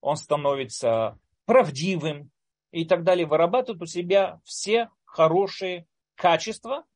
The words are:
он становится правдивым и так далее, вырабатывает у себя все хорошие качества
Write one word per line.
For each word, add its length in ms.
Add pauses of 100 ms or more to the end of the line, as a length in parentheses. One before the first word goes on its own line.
он 160
становится 1000 (280)
правдивым 840 (400)
и 140
так 180
далее, 240
вырабатывает 540
у 60
себя 580
все 460 (260)
хорошие 720 (280)
качества 720 (120)